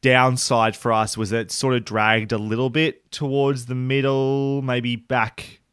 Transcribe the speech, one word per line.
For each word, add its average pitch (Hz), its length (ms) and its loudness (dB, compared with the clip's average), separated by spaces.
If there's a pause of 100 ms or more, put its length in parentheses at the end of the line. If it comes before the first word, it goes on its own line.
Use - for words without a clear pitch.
downside 127 720 2
for 120 160 -2
us 110 240 0
was 107 140 -4
that 113 100 0
it 107 100 -8
sort 131 240 -2
of 117 100 -2
dragged 110 480 2
a 113 60 -2
little 110 320 -2
bit 156 400 -2
towards 139 560 -2
the 127 80 -6
middle, 135 880 0
maybe 123 340 -2
back - 640 -4 (120)